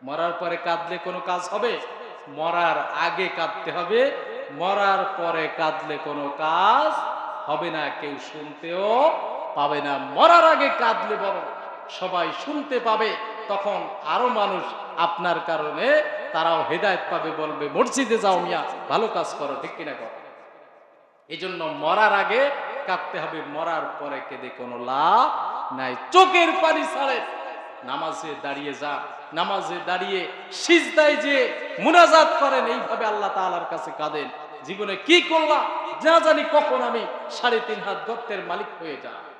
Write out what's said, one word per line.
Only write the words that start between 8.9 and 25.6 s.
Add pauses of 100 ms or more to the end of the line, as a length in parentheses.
পাবে
না।
মরার
আগে (100)
কাঁদলে
বরং (500)
সবাই (180)
শুনতে
পাবে, (320)
তখন (180)
আরো
মানুষ (340)
আপনার (100)
কারণে (300)
তারাও
হেদায়েত (120)
পাবে,
বলবে,
"মসজিদে
যাও
মিয়া, (260)
ভালো
কাজ
করো",
ঠিক
কিনা
কর? (1000)
এই
জন্য
মরার
আগে (380)
কাঁদতে
হবে,
মরার
পরে
কেঁদে
কোনো
লাভ (160)